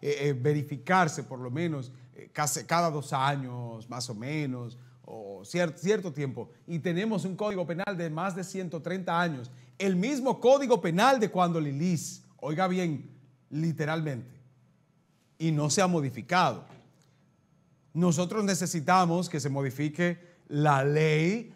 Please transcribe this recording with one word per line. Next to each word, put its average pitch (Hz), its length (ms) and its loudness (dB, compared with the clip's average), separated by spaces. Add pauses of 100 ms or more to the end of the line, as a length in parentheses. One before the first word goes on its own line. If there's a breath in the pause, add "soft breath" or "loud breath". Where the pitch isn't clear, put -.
eh, 143 180 -2
eh, 143 140 2
verificarse 151 920 0
por 127 160 -12
lo 127 100 -8
menos, 147 420 -4 (220 loud breath)
eh, - 180 -20
casi 151 340 -2
cada 170 260 2
dos 147 200 -6
años, 123 800 -2
más 123 200 -8
o 113 60 -8
menos, 127 640 -6 (280 loud breath)
o 101 380 -14
cier-, 170 320 -2
cierto 190 380 -2
tiempo. 131 380 -6 (160 soft breath)
Y 165 120 -4
tenemos 185 460 -2
un 190 100 -6
Código 202 300 -2
Penal 180 320 -4
de 170 120 -4
más 170 260 -4
de 185 80 -6
ciento 175 380 -8
treinta 175 380 -2
años, 143 320 -2 (260 loud breath)
el 190 180 2
mismo 247 440 0
Código 247 400 6
Penal 208 400 4
de 214 100 2
cuando 180 300 2
Lilis, 151 640 -2 (140)
oiga 160 300 -2
bien, 180 420 -2 (400)
literalmente, 156 840 -2 (1040)
y 160 140 0
no 147 180 2
se 196 120 2
ha 185 60 4
modificado. 139 760 0 (1300)
Nosotros 180 500 2
necesitamos 180 840 2
que 156 100 -4
se 143 100 -4
modifique 147 680 -2 (280 loud breath)
la 147 360 4
ley 156 720 2